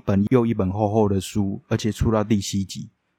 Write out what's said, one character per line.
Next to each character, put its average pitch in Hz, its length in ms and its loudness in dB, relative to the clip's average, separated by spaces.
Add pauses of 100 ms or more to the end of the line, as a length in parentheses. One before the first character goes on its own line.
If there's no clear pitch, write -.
本 101 240 4
又 123 160 4
一 113 80 0
本 95 180 0
厚 104 160 0
厚 104 220 2
的 98 100 0
书， 101 480 -4
而 113 80 0
且 107 160 -2
出 117 200 -2
到 107 120 2
第 107 160 0
七 98 240 -4
集。 - 280 -14 (280)